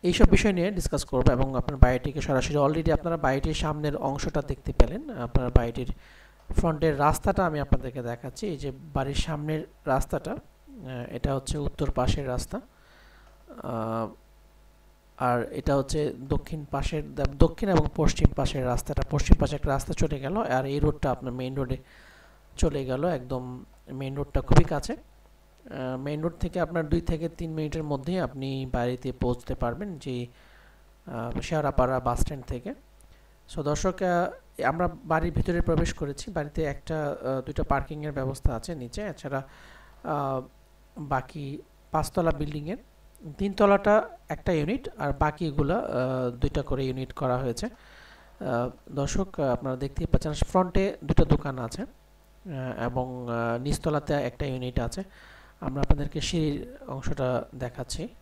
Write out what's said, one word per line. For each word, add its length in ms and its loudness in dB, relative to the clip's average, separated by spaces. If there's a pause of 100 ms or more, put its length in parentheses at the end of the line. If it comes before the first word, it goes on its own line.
এইসব 260 6
বিষয় 240 6
নিয়ে 180 0
ডিসকাস 340 -2
করবো 260 4
এবং 240 2
আপনার 240 -2
বাড়িটিকে 420 4
সরাসরি, 340 2
already 380 4
আপনারা 240 0
বাড়িটির 360 0
সামনের 420 -2
অংশটা 460 -2
দেখতে 320 -6
পেলেন। 440 4
আপনার 380 -2
বাড়িটির 380 -2 (600)
ফ্রন্টের 460 2
রাস্তাটা 460 2
আমি 140 -2
আপনাদেরকে 420 0
দেখাচ্ছি। 460 -8
এই 100 -6
যে 140 -6 (220)
বাড়ির 220 -2
সামনের 520 -2 (180)
রাস্তাটা, 460 0
আহ, 840 -12
এটা 200 -2
হচ্ছে 220 -4
উত্তর 340 -2
পাশের 360 2
রাস্তা, 300 -4
আহ, 1600 -10 (1040)
আর 340 0
এটা 240 0
হচ্ছে 440 0
দক্ষিণ 520 -4
পাশের, 440 -4
দক্ষিণ 540 6
এবং 160 6 (100)
পশ্চিম 380 6
পাশের 320 0
রাস্তাটা। 440 0
পশ্চিম 280 10
পাশে 180 2
একটা 140 -4
রাস্তা 240 -2
চলে 260 0
গেল, 180 -4
আর 280 0
এই 140 -2
রোডটা 320 2
আপনার 220 -4
মেইন 220 -6
রোডে 220 -2 (800)
চলে 280 2
গেল, 200 -2
একদম 580 -4 (260)
মেইন 260 -8
রোডটা 260 -4
খুবই 220 10
কাছে। 320 -2 (720)
আহ, 320 -8
মেইন 240 -6
রোড 180 -2
থেকে 200 -4
আপনার 300 -2
দুই 120 2
থেকে 280 -4
তিন 240 -8
মিনিটের 300 -4
মধ্যেই 360 -4
আপনি 460 -4
বাড়িতে 460 -2
পৌঁছতে 440 -2
পারবেন, 420 -6
যে, 300 -8 (800)
আহ, 360 -6
শেওড়াপাড়া 580 0
বাস 200 0
স্ট্যান্ড 260 0
থেকে। 280 -8 (840)
So, 80 -4
দর্শক, 400 0
আহ, 640 -2
আমরা 240 2 (140)
বাড়ির 280 0
ভিতরে 300 2
প্রবেশ 320 2
করেছি। 380 -8
বাড়িতে 320 -4
একটা, 460 -4
আহ, 320 -4
দুইটা 220 -4
পার্কিংয়ের 480 -2
ব্যবস্থা 440 0
আছে 200 -8
নিচে, 260 -10
এছাড়া, 460 -8 (560)
আহ, 380 -2 (560)
বাকি 640 -6 (300)
পাঁচতলা 400 0
বিল্ডিংয়ের 460 -4 (600)
তিনতলাটা 720 4 (200)
একটা 240 -2
ইউনিট, 440 0
আর 220 -2
বাকিগুলা, 580 0
আহ, 520 -2
দুইটা 320 -2
করে 240 -2
ইউনিট 280 -6
করা 240 0
হয়েছে। 280 -4
আহ, 1040 -6 (220)
দর্শক, 480 -2
আহ, 60 0
আপনারা 300 -2
দেখতেই 320 -6
পাচ্ছেন, 260 2
ফ্রন্টে 680 2
দুটো 220 6
দোকান 340 2
আছে, 220 -6
আহ, 1040 -10
এবং, 460 -4
আহ, 320 -2
নিচতলাতে 520 -2
একটা 320 -4
ইউনিট 340 -2
আছে। 240 -4 (580)
আমরা 200 -4
আপনাদেরকে 400 4
সিঁড়ির 540 -2 (120)
অংশটা 580 -2 (100)
দেখাচ্ছি 520 -8 (140)